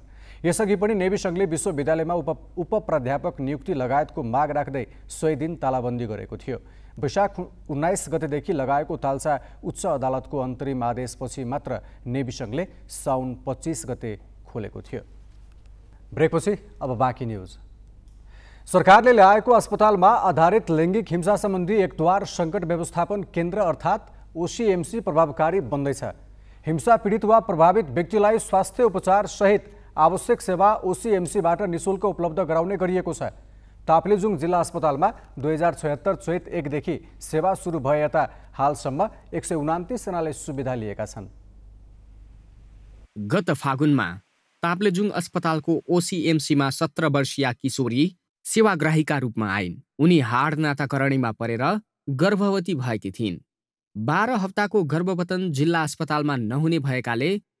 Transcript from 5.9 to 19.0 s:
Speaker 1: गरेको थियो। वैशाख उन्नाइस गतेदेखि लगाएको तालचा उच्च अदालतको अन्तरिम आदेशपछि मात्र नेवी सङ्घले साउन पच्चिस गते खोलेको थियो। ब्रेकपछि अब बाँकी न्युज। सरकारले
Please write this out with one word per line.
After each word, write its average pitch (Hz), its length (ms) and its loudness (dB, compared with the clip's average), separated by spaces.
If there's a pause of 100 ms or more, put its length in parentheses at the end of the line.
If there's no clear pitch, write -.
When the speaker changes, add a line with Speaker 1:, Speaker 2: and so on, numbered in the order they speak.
Speaker 1:
गरेको 104 300 -10
थियो। 101 260 -10 (360)
वैशाख 196 420 -2 (300)
उन्नाइस 160 380 -2
गतेदेखि 147 440 -4
लगाएको 143 440 -2
तालचा 139 440 -2 (240)
उच्च 185 220 -8
अदालतको 127 520 -2
अन्तरिम 127 460 -4
आदेशपछि 123 600 -6
मात्र 123 360 -6 (260)
नेवी 123 260 -4
सङ्घले 131 360 -6 (200)
साउन 131 480 -4 (100)
पच्चिस 139 400 -6
गते 110 320 -8 (280)
खोलेको 101 360 -10
थियो। - 180 -12 (1120)
ब्रेकपछि 160 360 2 (320)
अब 127 140 -4
बाँकी 123 300 -2
न्युज। 98 320 -10 (1080)
सरकारले 202 460 8